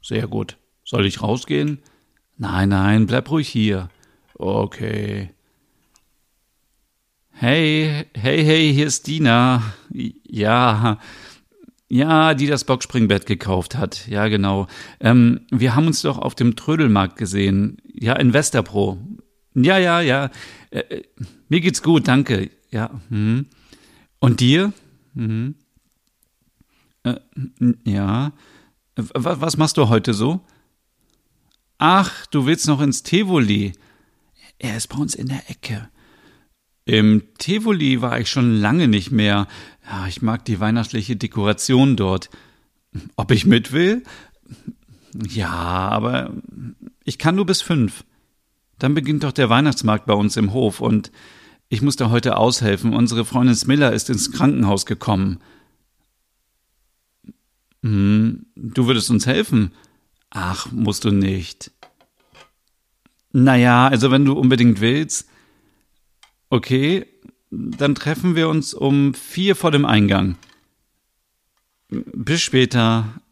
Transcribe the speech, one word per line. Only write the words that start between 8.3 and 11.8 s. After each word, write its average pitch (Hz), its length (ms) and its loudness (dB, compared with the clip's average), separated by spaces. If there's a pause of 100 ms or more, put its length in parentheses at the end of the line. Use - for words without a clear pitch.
hey, 156 280 4
hier 143 140 2
ist - 200 -6
Dina. 127 560 2 (280)
Ja, 113 1080 0 (880)